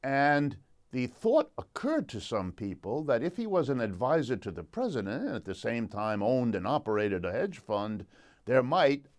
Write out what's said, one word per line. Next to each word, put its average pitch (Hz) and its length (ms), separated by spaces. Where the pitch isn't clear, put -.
And 143 540
the 127 160
thought 262 520
occurred 285 520
to 110 100
some 92 320
people 101 520
that 123 180
if 170 140
he 233 100
was 180 220
an 131 120
advisor 120 560
to 101 140
the 85 140
president 143 640
and 214 80
at 110 100
the 95 100
same 117 340
time 104 340
owned 120 320
and 90 120
operated 104 580
a 87 80
hedge 165 260
fund, 104 480
there 127 160
might 139 440